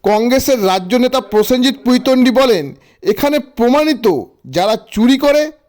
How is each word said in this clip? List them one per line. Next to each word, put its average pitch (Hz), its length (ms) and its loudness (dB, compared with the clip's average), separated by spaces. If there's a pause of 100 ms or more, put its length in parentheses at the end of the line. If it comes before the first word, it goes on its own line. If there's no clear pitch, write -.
কংগ্রেসের 233 640 0
রাজ্য 190 300 -2
নেতা 254 240 0
প্রসেনজিৎ 247 600 -2
পুইতন্ডি 254 480 2
বলেন, 214 440 0 (280)
"এখানে 285 360 0
প্রমাণিত 240 840 0 (280)
যারা 190 280 -2 (140)
চুরি 240 260 2
করে 294 340 0 (160)